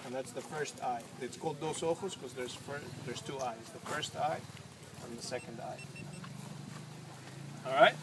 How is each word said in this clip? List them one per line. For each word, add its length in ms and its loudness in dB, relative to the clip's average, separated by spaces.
And 100 -6
that's 180 -2
the 80 -4
first 420 -4
eye. 200 0
It's 160 -6
called 240 -4
dos 200 -2
ojos 400 0
cause 160 -8
there's 180 -4
fir-, 260 -6
there's 140 -4
two 200 -6
eyes. 160 0
The 180 -10
first 260 -2
eye 220 2
and 140 -8
the 40 -8
second 380 -4
eye. 180 -6
All 80 2
right? 280 12